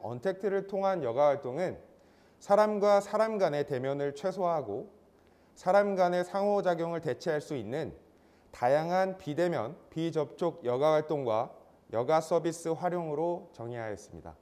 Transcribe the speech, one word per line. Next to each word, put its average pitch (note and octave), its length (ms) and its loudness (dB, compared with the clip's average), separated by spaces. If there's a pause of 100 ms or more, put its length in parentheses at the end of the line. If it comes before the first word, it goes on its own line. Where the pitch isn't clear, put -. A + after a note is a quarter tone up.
언택트를 F#3+ 680 -4
통한 G3 340 0
여가 B2+ 240 2
활동은 C3+ 540 -2 (580)
사람과 G3+ 640 4
사람 G#3+ 380 0
간의 D3 280 0
대면을 C#3 480 -2
최소화하고 E3 760 -2 (680)
사람 G3+ 400 4
간의 F3+ 280 4
상호작용을 F3 760 0
대체할 D3+ 400 -2
수 D3 160 -8
있는 A#2 360 -6 (600)
다양한 F3 640 2
비대면, D3 580 -2 (140)
비접촉 D#3+ 720 -4
여가 C3 280 4
활동과 C#3+ 600 0 (400)
여가 B2+ 280 2
서비스 E3 480 -2
활용으로 E3+ 840 -4
정의하였습니다. G#2+ 880 -10